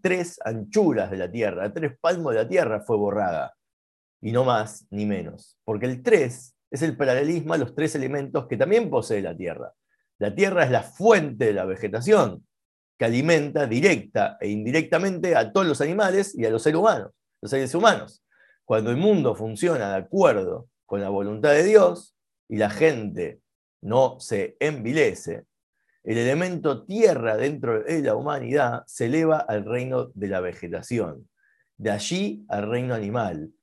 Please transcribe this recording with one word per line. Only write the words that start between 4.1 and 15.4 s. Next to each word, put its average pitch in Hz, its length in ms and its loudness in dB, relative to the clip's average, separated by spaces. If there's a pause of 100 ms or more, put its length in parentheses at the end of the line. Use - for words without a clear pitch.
y 113 140 -6
no 123 100 2
más 113 460 -2
ni 104 160 -4
menos. 92 580 -6
Porque 107 220 -6
el 127 180 -6
tres 156 500 2 (160)
es 135 120 -6
el 151 160 -2
paralelismo 147 560 0
a 165 40 0
los 127 160 -2
tres 151 220 -2
elementos 139 520 -4
que 120 100 -6
también 185 320 2
posee 113 320 -2
la 85 160 -8
tierra. 82 340 -10 (480)
La 104 160 -4
tierra 185 300 2
es 127 60 0
la 117 120 2
fuente 156 640 2
de 107 80 4
la 92 100 0
vegetación, 107 840 0 (540)
que 123 60 0
alimenta 143 600 2
directa 117 760 0
e 101 80 -4
indirectamente 160 880 0
a - 160 0